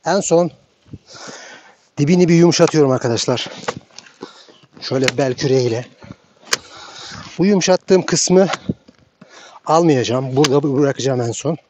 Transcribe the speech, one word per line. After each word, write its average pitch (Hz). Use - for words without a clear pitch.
En 180
son 170
dibini 175
bir 170
yumuşatıyorum 160
arkadaşlar. 120
Şöyle 127
bel 131
küreğiyle. 127
Bu 170
yumuşattığım 185
kısmı 185
almayacağım. 131
Burada 143
bırakacağım 135
en 117
son. 151